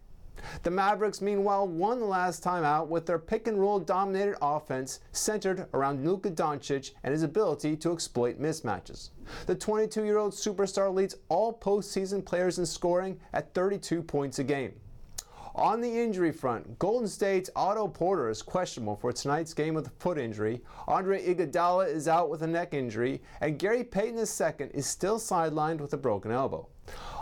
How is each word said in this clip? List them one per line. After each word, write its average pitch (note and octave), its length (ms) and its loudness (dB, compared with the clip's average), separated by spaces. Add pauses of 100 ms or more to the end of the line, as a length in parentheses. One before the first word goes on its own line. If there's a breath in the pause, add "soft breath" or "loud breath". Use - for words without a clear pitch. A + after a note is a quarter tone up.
(640 loud breath)
The F3 80 0
Mavericks, G3 480 2
meanwhile, G3+ 480 2
won F#3+ 320 0
the A3+ 60 0
last F3+ 360 0
time F3+ 220 0
out D3+ 240 2
with E3 180 0
their E3+ 140 2
pick-and-roll G#3 640 2
dominated F#3+ 600 2
offense C#3+ 600 -2 (100)
centered F#3+ 600 -2
around C#3 340 0
Luka F#3+ 240 0
Doncic D3 600 -2 (120)
and C3 80 -2
his D#3 120 2
ability D#3 520 2
to E3 160 0
exploit B2 480 -2
mismatches. C#3 680 -4 (380 loud breath)
The F#3 80 2
twenty-two-year-old G#3+ 760 2
superstar G3 640 0
leads F#3+ 220 2 (100)
all A3 320 0
postseason G3 640 0
players F3+ 340 0
in F3+ 80 0
scoring F3+ 540 0 (140)
at - 200 -4
thirty-two F#3 480 0
points C#3+ 380 -2
a C#3 60 -2
game. C3 260 4 (840 loud breath)
On G3+ 260 6
the A#3 180 2
injury F#3 320 4
front, A2+ 480 -4
Golden G#3+ 300 2
State's G3 440 2
Otto G3 360 2
Porter E3 400 2
is G#2+ 120 -2
questionable B2 540 -2
for B2 160 -2
tonight's D3+ 420 -2
game D#3 200 0
with D#3 140 -2
a - 120 -12
foot F3+ 180 -2
injury. A2+ 440 -2 (260 loud breath)
Andre F#3+ 340 2
Iguodala F3 720 2
is D#3 140 -2
out E3 220 4
with D#3+ 140 -4
a D#3+ 40 0
neck E3+ 260 -2
injury, B2+ 480 -2 (200 loud breath)
and D3 180 0
Gary A3+ 240 2
Payton A3+ 320 -2
the A3+ 100 0
second D#3 440 -2
is - 180 -4
still G#3 320 0
sidelined D#3+ 600 0
with C#3+ 100 -8
a D3+ 60 -2
broken A2 340 0
elbow. A#2 380 -2 (520 loud breath)